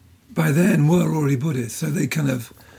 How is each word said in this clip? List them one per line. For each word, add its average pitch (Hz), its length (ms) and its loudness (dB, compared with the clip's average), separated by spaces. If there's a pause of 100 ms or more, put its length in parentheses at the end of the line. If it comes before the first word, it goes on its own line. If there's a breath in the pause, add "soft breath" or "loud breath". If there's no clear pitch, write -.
(340)
by 160 180 0
then 160 360 4
were 165 280 2
already 143 200 0
Buddhists, 127 420 -4
so - 100 -6
they 147 200 -2
kind 143 220 -2
of 127 220 -6 (280 soft breath)